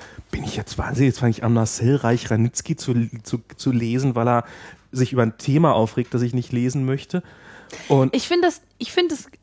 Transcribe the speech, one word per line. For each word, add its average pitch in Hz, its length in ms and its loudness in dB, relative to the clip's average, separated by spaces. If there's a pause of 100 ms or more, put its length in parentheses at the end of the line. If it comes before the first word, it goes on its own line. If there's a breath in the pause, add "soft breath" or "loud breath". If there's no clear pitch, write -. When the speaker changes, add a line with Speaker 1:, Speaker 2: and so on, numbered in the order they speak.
(300 loud breath)
Speaker 1:
bin - 140 -8
ich - 120 -8
jetzt - 220 -10
wahnsinnig, 135 320 2
jetzt - 100 -2
fang 120 120 2
ich - 120 -4
an, 117 100 2
Marcel 117 420 2
Reich-Ranitzky 120 800 0
zu, - 180 -4 (300)
zu, - 160 -6 (160)
zu - 160 -4
lesen, 123 440 0
weil 117 120 2
er 120 180 4 (460 loud breath)
sich 127 220 0
über 127 100 4
ein 110 160 -2
Thema 147 340 4
aufregt, 110 400 0
das 123 80 0
ich 123 140 -2
nicht 120 160 -4
lesen 123 340 -2
möchte. 135 380 -4 (680 loud breath)
Und 135 260 4
Speaker 2:
Ich - 120 -2
find 349 160 2
das, 339 180 2 (160)
ich - 140 -10
find 349 200 2
das, 285 140 -8 (180)